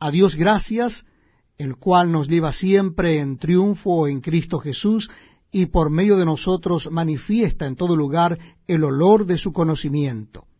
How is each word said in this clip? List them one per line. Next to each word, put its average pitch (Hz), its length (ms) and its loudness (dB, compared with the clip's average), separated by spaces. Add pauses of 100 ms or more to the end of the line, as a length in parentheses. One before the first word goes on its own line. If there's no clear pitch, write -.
a 156 100 -4
Dios 180 240 4
gracias, 214 720 -2 (520)
el 135 180 -8
cual 175 340 2
nos 156 160 0
lleva 160 260 0
siempre 185 680 0
en 139 180 -6
triunfo 180 720 0
en 139 120 -4
Cristo 160 380 -2
Jesús, 208 500 -2 (440)
y 185 140 0
por 160 240 2
medio 196 260 2
de 185 80 2
nosotros 170 640 -2
manifiesta 165 800 -2
en 131 80 -8
todo 175 180 0
lugar 165 420 0 (300)
el 165 160 0
olor 175 440 4
de 175 120 0
su 180 140 -6
conocimiento. 143 960 -4 (120)